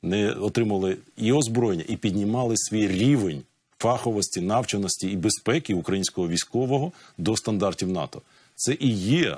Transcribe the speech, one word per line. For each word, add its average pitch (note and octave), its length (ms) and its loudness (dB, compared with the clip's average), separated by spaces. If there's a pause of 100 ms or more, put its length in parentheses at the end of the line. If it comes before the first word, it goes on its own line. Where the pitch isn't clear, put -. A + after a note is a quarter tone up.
не G#2 300 0
отримали G2+ 640 0 (200)
і A2+ 160 2
озброєння, A#2 560 2
і A2+ 80 -2
піднімали A2 600 0
свій G#2+ 320 0
рівень F#2+ 540 2 (360)
фаховості, A2+ 640 0
навченості G2+ 680 -2
і G2 80 -2
безпеки G#2+ 580 0
українського F#2 540 -2
військового C3 640 0 (260)
до G2 180 0
стандартів G2 520 0
нато. E2+ 340 -4 (320)
Це - 260 -2
і C#3 80 2 (100)
є, G#2+ 400 2